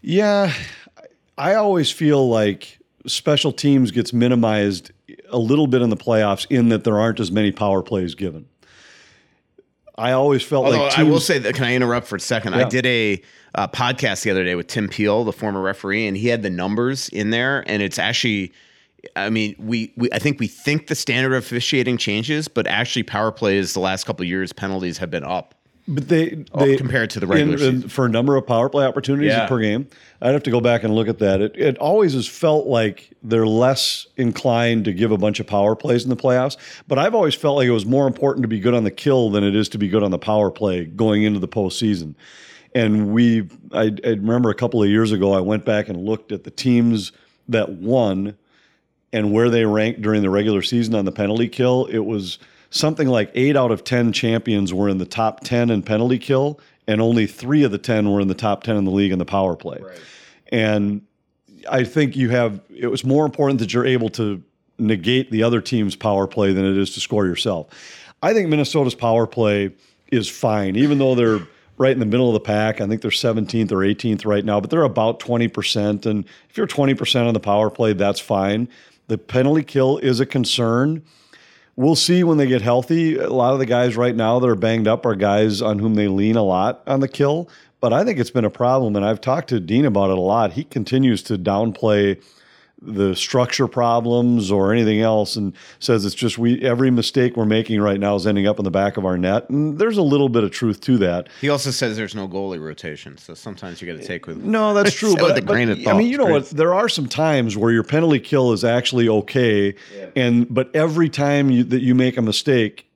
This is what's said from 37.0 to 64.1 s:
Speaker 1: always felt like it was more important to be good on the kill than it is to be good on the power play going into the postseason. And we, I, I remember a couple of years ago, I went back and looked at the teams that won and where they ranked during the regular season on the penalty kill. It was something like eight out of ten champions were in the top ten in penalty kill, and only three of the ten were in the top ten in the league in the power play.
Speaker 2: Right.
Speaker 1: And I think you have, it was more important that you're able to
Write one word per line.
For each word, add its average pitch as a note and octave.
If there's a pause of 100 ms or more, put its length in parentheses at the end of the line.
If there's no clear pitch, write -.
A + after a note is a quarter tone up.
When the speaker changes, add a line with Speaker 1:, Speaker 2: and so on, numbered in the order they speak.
Speaker 1:
always F3+
felt C#3+
like B2+
it A#2+
was A2
more C3+
important C3+
to A#2
be G#2+
good A#2+
on A#2
the F#2+
kill C3
than G2+
it G2+
is G#2+
to -
be G#2
good G#2
on G2
the F2
power G#2+
play F#2
going G#2
into G#2
the F2+
postseason. F#2 (580)
And G#2+
we, A2+ (240)
I, A2 (140)
I A#2
remember A2+
a F#2+
couple A#2+
of G2+
years G#2+
ago, G2
I F#2+
went G2+
back G#2+
and F#2
looked G#2+
at G2+
the -
teams A#2 (380)
that A2
won G2+ (760)
and G#2
where A#2
they A#2
ranked G#2+
during G#2+
the F#2+
regular G2+
season A2+
on G2+
the G2
penalty A2
kill. B2+
It A2
was G2+ (320)
something D#3
like A2+
eight C#3
out C3
of G#2+
ten A#2+
champions A2
were G2+
in F#2+
the F2+
top A2
ten A#2+
in G#2+
penalty A#2
kill, C#3 (280)
and G#2+
only A2+
three C#3+
of C3
the G2+
ten G#2+
were G2+
in G2
the F#2+
top G2+
ten A2+
in G2
the F#2+
league G2
in F#2
the E2+
power F#2+
play. -
Speaker 2:
Right. - (520)
Speaker 1:
And G#2+ (640)
I C3
think C3+
you B2+
have, A#2 (160)
it A#2+
was C3
more C#3+
important C#3
that G#2
you're A#2+
able B2
to G#2 (380)